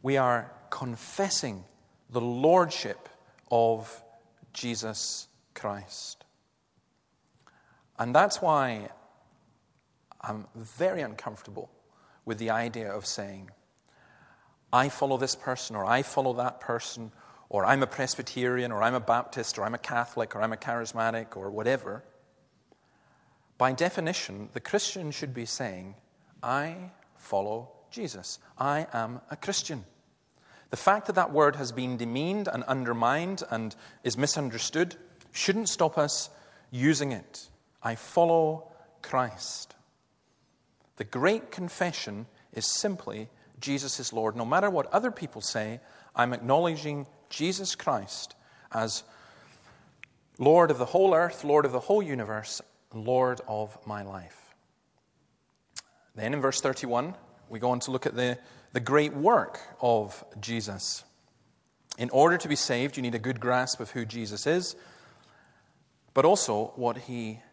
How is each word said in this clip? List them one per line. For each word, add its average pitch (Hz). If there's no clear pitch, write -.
We 135
are 123
confessing 120
the 120
lordship 139
of 113
Jesus 113
Christ. -
And 120
that's 190
why 135
I'm 107
very 160
uncomfortable 110
with 113
the 113
idea 113
of 101
saying, 98
"I 127
follow 135
this 131
person," 127
or 98
"I 120
follow 131
that 123
person," 117
or 98
"I'm 135
a 127
Presbyterian," 123
or 104
"I'm 120
a 123
Baptist," 117
or 117
"I'm 113
a 120
Catholic," 120
or 104
"I'm 113
a 113
charismatic," 113
or 98
whatever. 110
By 131
definition, 160
the 120
Christian 185
should 139
be 120
saying, 98
"I 160
follow 107
Jesus. 123
I 143
am 117
a 151
Christian." 156
The 127
fact 202
that 196
that 165
word 147
has 131
been 127
demeaned 160
and 123
undermined 131
and 110
is 123
misunderstood 147
shouldn't 208
stop 165
us -
using 139
it. -
"I 117
follow 165
Christ." -
The 120
great 160
confession 170
is -
simply, 110
"Jesus 139
is 123
Lord." 110
No 117
matter 180
what 156
other 226
people -
say, 110
I'm 123
acknowledging 147
Jesus 185
Christ -
as 110
Lord 156
of 131
the 123
whole 190
earth, 165
Lord 147
of 131
the 127
whole 202
universe, 113
Lord 123
of 107
my 104
life. 95
Then 113
in 147
verse 135
thirty-one, 131
we 113
go 123
on 123
to 131
look 127
at 113
the, 123
the 127
great 143
work 170
of 110
Jesus. 104
In 120
order 165
to 170
be 147
saved, 135
you 131
need 120
a 117
good 120
grasp 127
of 113
who 120
Jesus 110
is, 180
but 135
also 113
what 120
he 117